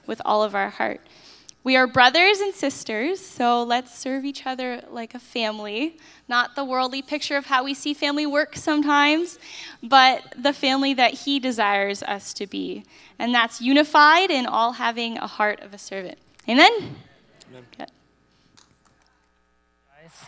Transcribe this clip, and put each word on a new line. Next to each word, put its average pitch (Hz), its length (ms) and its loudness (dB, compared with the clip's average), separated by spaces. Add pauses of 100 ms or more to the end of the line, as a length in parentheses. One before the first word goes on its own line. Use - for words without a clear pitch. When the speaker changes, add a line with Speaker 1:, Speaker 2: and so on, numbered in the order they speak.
Speaker 1:
with 220 180 -10
all 214 180 2
of 208 120 -2
our 202 160 -2
heart. - 300 -6 (640)
We 262 120 2
are 254 100 6
brothers 285 540 6
and 403 140 -4
sisters, 277 640 -4
so 240 420 0
let's 240 360 -4
serve 262 260 -6
each 277 220 -10
other 254 440 -8
like 233 240 -12
a 254 40 -16
family. 214 800 -6 (300)
Not 247 260 -2
the 277 100 -4
worldly 254 380 -4
picture 285 340 -6
of 277 100 -4
how 262 180 2
we 277 100 -6
see 294 180 -6
family 294 320 -2
work 294 320 -2
sometimes, 302 800 2 (440)
but 262 540 4
the 277 160 0
family 269 420 0
that 247 180 4
he 277 280 -4
desires 202 640 0
us - 300 -8
to 202 120 -8
be. 190 380 -8 (340)
And 240 160 -2
that's 233 260 0
unified 302 720 6
and 254 160 0
all 233 280 -2
having 233 440 -6
a - 80 -8
heart 208 340 -2
of 196 140 -20
a 202 40 -20
servant. 190 380 -12 (320)
Amen? 349 480 4 (540)
Speaker 2:
Amen. 123 160 -20 (100)
Speaker 1:
Good. - 140 -16 (2250)